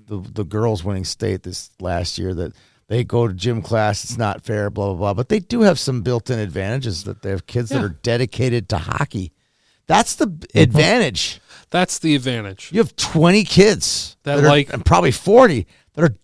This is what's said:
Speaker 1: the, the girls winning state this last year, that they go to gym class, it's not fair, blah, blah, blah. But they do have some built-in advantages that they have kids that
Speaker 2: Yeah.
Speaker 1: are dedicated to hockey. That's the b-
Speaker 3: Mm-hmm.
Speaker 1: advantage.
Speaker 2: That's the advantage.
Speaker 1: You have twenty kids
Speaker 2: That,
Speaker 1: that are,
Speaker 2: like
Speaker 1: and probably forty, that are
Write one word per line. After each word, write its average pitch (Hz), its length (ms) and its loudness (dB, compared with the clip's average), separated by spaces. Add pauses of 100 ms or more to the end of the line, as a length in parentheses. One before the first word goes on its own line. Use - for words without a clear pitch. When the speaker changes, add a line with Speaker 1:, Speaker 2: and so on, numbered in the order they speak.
Speaker 1:
the, 104 120 -8 (140)
the 107 120 -6
girls 107 400 -2
winning 95 200 -4
state 98 380 -6
this - 280 -14 (100)
last 90 360 -4
year, 92 180 -6
that 85 180 -8 (340)
they 117 180 -2
go 117 240 0
to 92 60 -6
gym 110 260 -4
class, 110 440 -2
it's - 120 -12
not 107 280 -4
fair, 104 260 -4
blah, 104 160 -4
blah, 98 80 -2
blah. 98 200 -2
But 117 140 -4
they 214 120 0
do 226 220 -2
have 185 160 4
some 127 220 -4
built-in 120 380 -4
advantages 101 640 -6
that 104 180 -10
they 98 80 -6
have 95 160 -6
kids 120 240 -4
that 262 100 -2
Speaker 2:
Yeah. 101 60 -2
Speaker 1:
are 80 160 -8
dedicated 120 680 -2
to 98 80 -2
hockey. 92 540 -6 (560)
That's 196 260 2
the 269 140 0
b- 160 180 -12
Speaker 3:
Mm-hmm. - 160 -2
Speaker 1:
advantage. 156 800 2 (300)
Speaker 2:
That's 180 280 0
the 156 160 2
advantage. 120 580 -4
Speaker 1:
You 185 60 0
have 226 180 2
twenty 175 480 4
kids - 760 2
Speaker 2:
That, 143 140 -2
Speaker 1:
that 143 80 4
are, 151 40 8
Speaker 2:
like 147 240 4
Speaker 1:
and 131 140 -4
probably 175 240 4
forty, 190 560 4 (280)
that 156 100 0
are 131 200 4